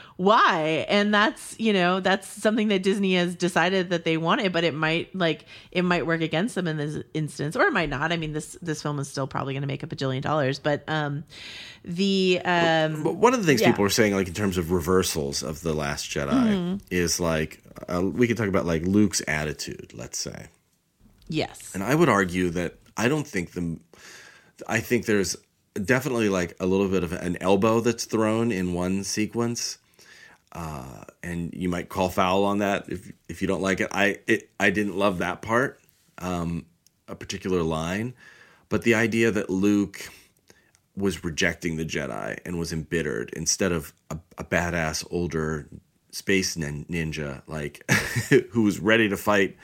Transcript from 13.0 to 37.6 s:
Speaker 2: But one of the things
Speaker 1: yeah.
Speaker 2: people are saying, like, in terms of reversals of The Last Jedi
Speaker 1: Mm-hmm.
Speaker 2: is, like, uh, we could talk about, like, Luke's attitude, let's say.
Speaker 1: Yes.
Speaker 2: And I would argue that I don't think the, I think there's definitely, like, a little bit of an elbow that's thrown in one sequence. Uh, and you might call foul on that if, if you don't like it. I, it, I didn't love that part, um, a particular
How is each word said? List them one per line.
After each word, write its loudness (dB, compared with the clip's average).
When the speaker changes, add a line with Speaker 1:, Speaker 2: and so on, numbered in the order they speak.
Speaker 2:
But 0
one 6
of 2
the 0
things 6
Speaker 1:
yeah. 6
Speaker 2:
people 4
are 4
saying, 4
like, 2
in -8
terms 0
of 0
reversals 2
of -8
The -2
Last -4
Jedi -4
Speaker 1:
Mm-hmm. 2
Speaker 2:
is, 0
like, -2
uh, 0
we 2
could 0
talk -2
about, 0
like, 0
Luke's 4
attitude, -6
let's -12
say. -10
Speaker 1:
Yes. -6
Speaker 2:
And -6
I 0
would 6
argue 2
that -4
I 2
don't -2
think -6
the, -6
I 0
think 0
there's 0
definitely, 2
like, 0
a -2
little 2
bit 0
of -4
an -4
elbow 4
that's 0
thrown 0
in -2
one -2
sequence. -4
Uh, -12
and -6
you -4
might -4
call 0
foul 2
on 2
that 0
if, -10
if -10
you -2
don't 0
like 0
it. -4
I, 0
it, 0
I 4
didn't -2
love 2
that -4
part, -2
um, -4
a -12
particular -2